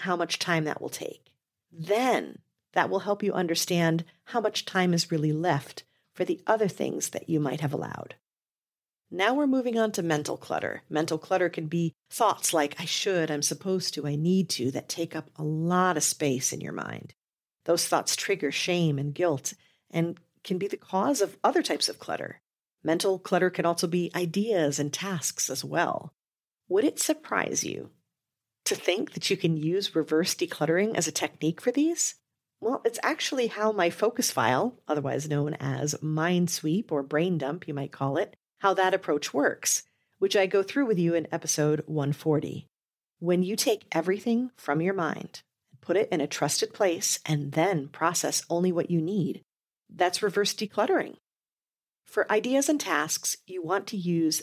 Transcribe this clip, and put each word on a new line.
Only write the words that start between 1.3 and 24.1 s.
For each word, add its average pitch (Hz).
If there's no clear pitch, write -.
Then 165
that 180
will 190
help 202
you 202
understand 170
how 233
much 214
time 180
is 170
really 156
left 151
for 180
the 175
other 220
things -
that -
you 160
might 147
have 147
allowed. -
Now 190
we're 294
moving 247
on 220
to 190
mental 151
clutter. -
Mental 160
clutter 180
can 165
be 165
thoughts -
like, 147
"I 175
should," 165
"I'm 147
supposed 180
to," 143
"I 147
need 175
to," 123
that 131
take 170
up 156
a 151
lot 170
of 147
space 131
in -
your -
mind. -
Those 170
thoughts -
trigger 156
shame 165
and 143
guilt 175
and 170
can 185
be 196
the 202
cause 220
of -
other 269
types -
of -
clutter. -
Mental 180
clutter 180
can 175
also 170
be 175